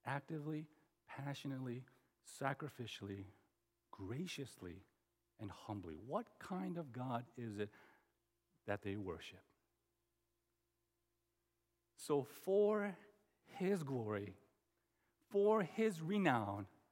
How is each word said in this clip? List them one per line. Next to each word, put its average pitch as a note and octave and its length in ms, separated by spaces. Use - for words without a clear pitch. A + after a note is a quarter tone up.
Actively, D3+ 640
passionately, C3 760
sacrificially, A2+ 1000
graciously, A2 920
and G#2 100
humbly. F2+ 460
What D3 420
kind F#3 400
of D3 140
God A#2+ 340
is A2+ 220
it G#2 120
that G#2 160
they G2+ 140
worship? F2+ 460
So C#3+ 260
for G3+ 720
his F#3 360
glory, G#2+ 540
for G#3 340
his G#3 360
renown B2 680